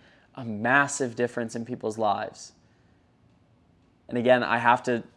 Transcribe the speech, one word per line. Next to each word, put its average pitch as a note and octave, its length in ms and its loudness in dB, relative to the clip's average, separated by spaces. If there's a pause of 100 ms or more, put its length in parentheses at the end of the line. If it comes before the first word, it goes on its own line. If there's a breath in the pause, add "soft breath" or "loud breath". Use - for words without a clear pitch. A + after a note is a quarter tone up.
(340 soft breath)
a C3+ 100 -14
massive A#2+ 720 0
difference A#2+ 400 -4
in A#2 80 -6
people's A2+ 340 -8
lives. G#2 540 -4 (1600)
And B2 100 -4
again, B2 240 6
I A2 160 0
have B2 260 4
to A#2+ 180 0 (140)